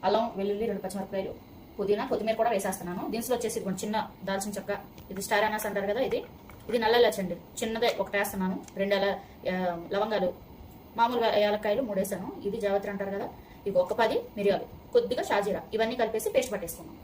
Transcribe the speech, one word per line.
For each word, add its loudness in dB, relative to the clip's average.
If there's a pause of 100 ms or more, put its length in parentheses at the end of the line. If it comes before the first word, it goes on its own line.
అల్లం, 4 (120)
వెల్లుల్లి, 0
రెండు -2
పచ్చిమిరపకాయలు, -6 (440)
పుదీనా, 0
కొత్తిమీర 0
కూడా 4
వేసేస్తున్నాను. -2 (100)
దినుసులు -2
వచ్చేసి -2
ఇదిగోండి, -4
చిన్న -2 (320)
దాల్చిన -2
చెక్క, -6 (400)
ఇది -6
స్టార్ 4
అనాస్ -2
అంటారు -2
కదా, 2
ఇది, 0 (500)
ఇది 0
నల్ల 6
ఇలాచి 6
అండి, -2 (240)
చిన్నదే 2 (120)
ఒకటి -2
వేస్తున్నాను. 0 (220)
రెండు 2
ఎలా, 4 (420)
ఆ, 0 (380)
లవంగాలు, 2 (720)
మామూలుగా 4 (160)
యాలక్కాయలు 2
మూడు 0
వేసాను. -2 (220)
ఇది -4
జావత్రి 2
అంటారు -4
కదా, -4 (420)
ఇది 0
ఒక 0
పది 4 (180)
మిరియాలు, 2 (300)
కొద్దిగా 2
షాజీరా, 2 (140)
ఇవన్నీ 2
కలిపేసి 0
పేస్ట్ 2
పట్టేసుకున్నాం. -8